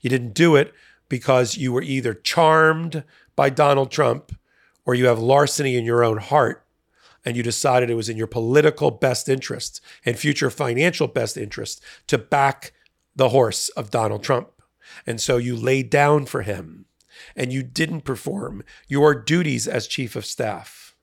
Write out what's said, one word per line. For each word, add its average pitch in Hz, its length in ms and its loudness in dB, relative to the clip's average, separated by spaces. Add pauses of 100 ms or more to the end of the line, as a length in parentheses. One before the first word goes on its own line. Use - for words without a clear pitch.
You 135 80 -4
didn't 120 260 -2
do 165 200 6
it 139 180 4 (360)
because 127 480 0
you 127 160 -4
were 127 100 0
either 131 320 -4
charmed 160 880 2 (320)
by 143 160 2
Donald 139 400 2
Trump 123 400 -2 (540)
or 123 100 0
you 123 120 2
have 117 120 4
larceny 135 560 2
in 120 100 0
your 117 200 2
own 110 140 0
heart 123 460 0 (600)
and 117 120 -4
you 120 60 -2
decided 123 480 0
it 117 40 0
was 110 140 -6
in 113 80 -8
your 110 120 -6
political 143 640 2
best 123 360 -2
interest - 520 -6 (240)
and 120 120 -2
future 143 320 -2
financial 135 600 -2
best 113 280 -4
interest - 460 -12 (240)
to 139 120 0
back 139 540 -2 (440)
the 131 140 4
horse 117 400 0
of 113 200 -12
Donald 107 320 -2
Trump. - 280 -4 (560)
And 113 140 -6
so - 180 0
you 120 180 -4
laid 123 340 0
down 147 360 4
for 127 160 -6
him 92 420 -10 (500)
and 127 180 -4
you 135 100 -4
didn't 151 400 -4
perform 127 600 -8 (240)
your 143 280 4
duties 135 520 -2
as - 220 -4
chief - 260 -8
of 107 100 -8
staff. - 800 -10